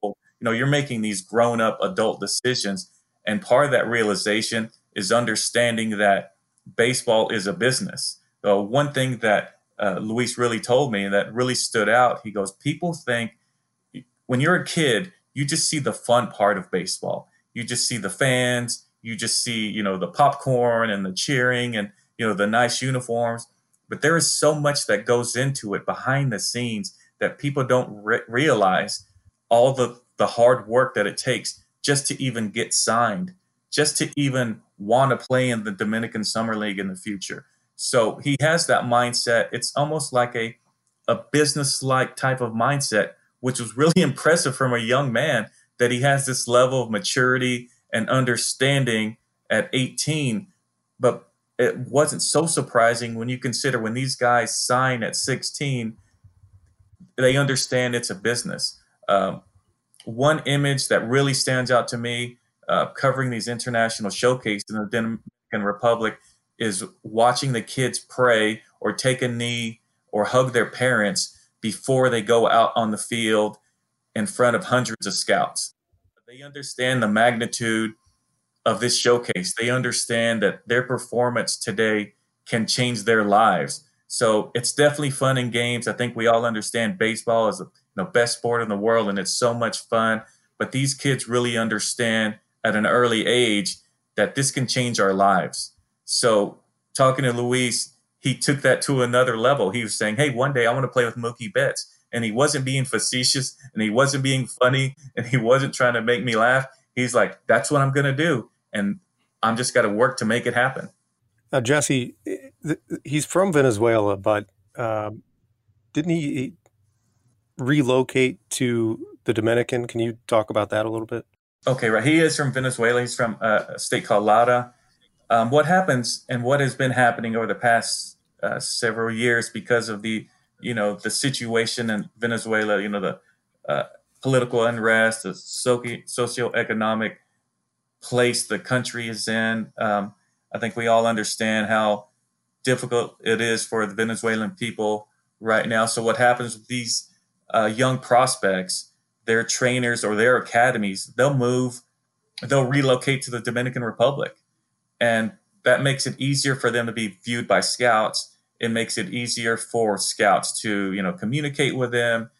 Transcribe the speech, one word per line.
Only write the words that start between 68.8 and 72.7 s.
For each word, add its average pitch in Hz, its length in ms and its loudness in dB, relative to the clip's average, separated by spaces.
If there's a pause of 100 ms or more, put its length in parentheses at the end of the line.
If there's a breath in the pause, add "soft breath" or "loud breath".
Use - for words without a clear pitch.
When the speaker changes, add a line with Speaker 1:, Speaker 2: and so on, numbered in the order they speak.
Speaker 1:
take 131 300 -2
a 127 40 0
knee 120 540 -4 (300)
or 101 140 0
hug 127 280 2
their 113 160 2
parents 107 640 0 (240 soft breath)
before 131 480 0
they 113 140 2
go 117 260 4
out 113 280 4